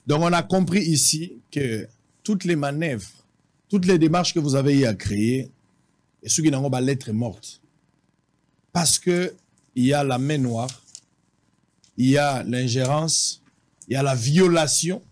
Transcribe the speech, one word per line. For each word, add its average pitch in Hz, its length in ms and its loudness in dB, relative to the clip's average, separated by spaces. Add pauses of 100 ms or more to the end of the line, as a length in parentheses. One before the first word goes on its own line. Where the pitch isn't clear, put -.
Donc, 151 160 0
on 170 100 2
a 170 100 2
compris 185 400 0
ici 156 520 0 (160)
que 117 360 -4 (360)
toutes 208 220 -2
les 175 120 0
manœuvres, 143 520 -4 (600)
toutes 185 180 0
les 185 120 6
démarches 160 360 2
que 170 60 -2
vous 143 140 0
avez 139 240 4
eu 135 60 4
à 110 100 2
créer, 107 560 -2 (720)
et 107 60 -8
ceux 160 140 -2
qui 156 80 2
n'ont 139 180 0
pas 127 120 -2
lettre 131 320 -2
morte. 110 500 -8 (1080)
Parce 175 260 2
que 180 340 -2 (420)
il 127 120 2
y 139 80 4
a 143 100 2
la 131 140 -2
main 143 200 -2
noire, 123 440 -4 (1120)
il 127 140 4
y 143 80 4
a 139 240 0
l'ingérence, 127 1000 -2 (460)
il 117 60 -4
y - 20 0
a 139 60 0
la 135 120 0
violation. 165 840 2 (120)